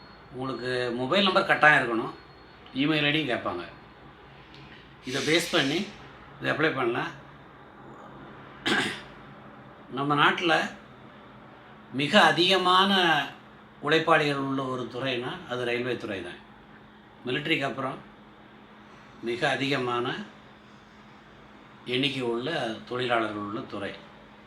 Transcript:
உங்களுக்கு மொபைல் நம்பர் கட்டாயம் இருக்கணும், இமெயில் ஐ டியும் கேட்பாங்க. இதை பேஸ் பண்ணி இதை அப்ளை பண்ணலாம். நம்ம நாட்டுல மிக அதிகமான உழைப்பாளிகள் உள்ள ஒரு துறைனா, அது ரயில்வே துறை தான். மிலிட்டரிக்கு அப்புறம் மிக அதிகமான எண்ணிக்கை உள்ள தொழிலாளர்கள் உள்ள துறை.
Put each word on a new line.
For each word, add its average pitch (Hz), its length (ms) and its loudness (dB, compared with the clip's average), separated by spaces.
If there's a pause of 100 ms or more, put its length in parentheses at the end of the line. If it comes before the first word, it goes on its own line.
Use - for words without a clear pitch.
(340)
உங்களுக்கு 127 640 -4
மொபைல் 160 280 2
நம்பர் 190 220 4
கட்டாயம் 147 380 6
இருக்கணும், 120 280 -2 (640)
இமெயில் 151 280 2
ஐ 143 80 2
டியும் 147 180 0
கேட்பாங்க. 95 320 -4 (1400)
இதை 127 220 -2
பேஸ் 165 240 2
பண்ணி 160 340 2 (560)
இதை 131 100 -2
அப்ளை 147 240 0
பண்ணலாம். 131 360 -2 (2750)
நம்ம 143 240 0
நாட்டுல 175 540 4 (1200)
மிக 147 280 4
அதிகமான 180 1040 4 (600)
உழைப்பாளிகள் 156 520 4
உள்ள 135 280 -2
ஒரு 127 300 -4
துறைனா, 123 560 -6
அது 123 160 -4
ரயில்வே 120 320 -2
துறை 98 260 -8
தான். 87 160 -12 (840)
மிலிட்டரிக்கு 143 400 0
அப்புறம் 131 400 -6 (1160)
மிக 120 280 -2
அதிகமான 131 680 0 (1700)
எண்ணிக்கை 131 360 0
உள்ள 120 540 -2 (120)
தொழிலாளர்கள் 117 480 -2
உள்ள 104 240 -6
துறை. 98 340 -10 (540)